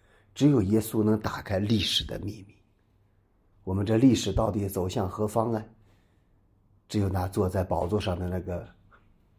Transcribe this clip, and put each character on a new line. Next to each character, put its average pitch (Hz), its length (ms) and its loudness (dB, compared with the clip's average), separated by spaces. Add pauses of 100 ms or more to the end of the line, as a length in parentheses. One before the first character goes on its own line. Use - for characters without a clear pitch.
(340)
只 135 140 4
有 139 140 6
耶 104 180 2
稣 107 220 0
能 107 160 4
打 - 240 -8
开 98 160 -4
历 104 200 2
史 - 280 -2
的 - 140 -10
秘 101 280 -10
密。 - 60 -20 (1080)
我 92 80 -6
们 101 140 0
这 110 100 2
历 123 180 8
史 - 180 0
到 110 180 0
底 101 180 -2
走 92 200 -2
向 92 200 -2
何 107 180 -2
方 113 260 0
啊？ 107 120 -4 (1200)
只 107 100 -4
有 98 100 2
那 92 200 -2
坐 - 200 0
在 92 160 0
宝 87 220 -2
座 104 120 0
上 90 200 -4
的 90 100 -4
那 90 120 -4
个 85 280 -8 (720)